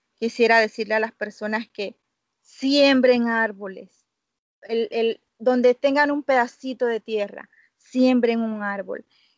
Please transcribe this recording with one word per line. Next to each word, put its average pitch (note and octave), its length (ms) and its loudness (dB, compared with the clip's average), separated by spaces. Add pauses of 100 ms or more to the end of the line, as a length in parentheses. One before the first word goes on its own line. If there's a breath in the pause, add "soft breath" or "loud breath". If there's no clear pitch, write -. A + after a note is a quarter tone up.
(160)
quisiera A3+ 440 2
decirle G#3+ 360 -2
a A3 40 0
las A3+ 120 -4
personas G#3+ 580 -8
que - 300 -10 (420)
siembren C4 880 2
árboles, G3+ 800 -6 (560)
el, A3+ 260 -4
el, A3+ 320 -2 (160)
donde B3 380 2
tengan C#4 340 0
un C#4+ 140 -2
pedacito B3+ 640 -2
de A3+ 120 -2
tierra, G#3 480 -8 (300 soft breath)
siembren B3 640 2
un A3 220 -6
árbol, G3+ 420 -8 (320)